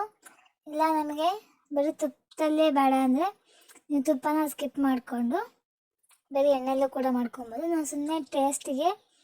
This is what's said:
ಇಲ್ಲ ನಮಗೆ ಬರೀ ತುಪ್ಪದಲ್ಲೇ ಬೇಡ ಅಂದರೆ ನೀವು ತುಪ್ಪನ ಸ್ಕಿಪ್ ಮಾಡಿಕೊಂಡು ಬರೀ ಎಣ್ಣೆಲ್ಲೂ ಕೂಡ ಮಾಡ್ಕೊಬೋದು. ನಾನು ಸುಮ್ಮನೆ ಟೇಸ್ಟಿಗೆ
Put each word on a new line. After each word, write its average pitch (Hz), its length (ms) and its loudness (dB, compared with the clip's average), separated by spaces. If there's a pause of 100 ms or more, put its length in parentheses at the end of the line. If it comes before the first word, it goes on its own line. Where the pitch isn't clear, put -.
(640)
ಇಲ್ಲ 302 160 -2 (180)
ನಮಗೆ 302 300 -2 (400)
ಬರೀ 285 220 0 (100)
ತುಪ್ಪದಲ್ಲೇ 311 680 0 (100)
ಬೇಡ 269 160 4 (140)
ಅಂದರೆ 285 180 2 (600)
ನೀವು 285 180 0
ತುಪ್ಪನ 302 460 2
ಸ್ಕಿಪ್ 285 340 -8
ಮಾಡಿಕೊಂಡು 247 540 -2 (920)
ಬರೀ 277 280 4
ಎಣ್ಣೆಲ್ಲೂ 269 360 0
ಕೂಡ 262 120 0 (120)
ಮಾಡ್ಕೊಬೋದು. 240 540 -6
ನಾನು 320 180 0
ಸುಮ್ಮನೆ 302 260 -4 (180)
ಟೇಸ್ಟಿಗೆ 285 560 0 (340)